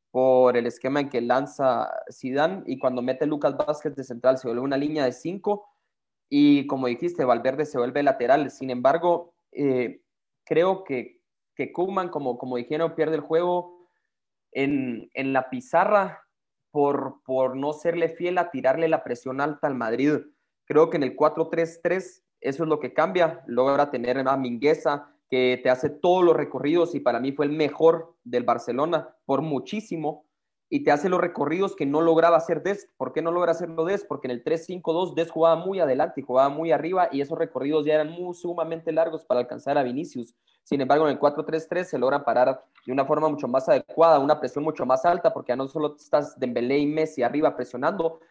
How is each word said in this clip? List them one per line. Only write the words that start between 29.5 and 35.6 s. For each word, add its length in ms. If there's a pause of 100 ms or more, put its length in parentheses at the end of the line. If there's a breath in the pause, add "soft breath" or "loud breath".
y 160
te 80
hace 180
los 120
recorridos 540
que 100
no 160
lograba 360
hacer 260
Dest. 340
¿Por 160
qué 80
no 100
logra 200
hacerlo 340
Dest? 220
Porque 180
en 60
el 120
tres 220
cinco 280
dos 200
Dest 160
jugaba 260
muy 240